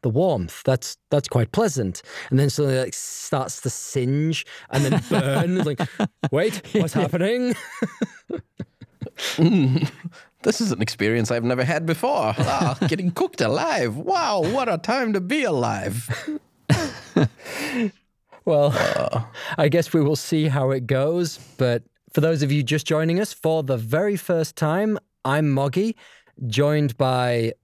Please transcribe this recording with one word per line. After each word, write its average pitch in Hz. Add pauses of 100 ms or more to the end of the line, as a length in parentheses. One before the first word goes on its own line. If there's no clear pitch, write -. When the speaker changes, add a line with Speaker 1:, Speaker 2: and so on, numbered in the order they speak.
Speaker 1:
the 127
warmth, 123
that's, - (120)
that's 147
quite 117
pleasant." 131 (280)
And 131
then 139
suddenly, 135
like, 131
starts -
to 131
singe 143 (240)
and 143
then 196
Speaker 2:
<laughs> -
Speaker 1:
burn. 180
It's 170
like, 147 (500)
"Wait, 196 (140)
what's 170
Speaker 2:
<laughs> 156
Speaker 1:
happening?" 220
<laughs> - (1700)
Speaker 3:
Mm, 160 (520)
this -
is 208
an 98
experience 110
I've 117
never 127
had 160
before. 160
Ah, 139
Speaker 1:
<laughs> 170
Speaker 3:
getting 180
cooked -
alive. 131
Wow, 277
what 233
a 170
time 233
to 190
be 262
alive. 113 (2250)
Speaker 1:
Well, 143
Speaker 3:
Uh. - (340)
Speaker 1:
I 143
guess 165
we 165
will 147
see 156
how 135
it 127
goes. 151 (200)
But 120 (300)
for 151
those 156
of 139
you 147
just 143
joining 160
us 214
for 160
the 131
very 160
first 165
time, 196 (240)
I'm 147
Moggy, 143 (520)
joined 143
by 123 (100)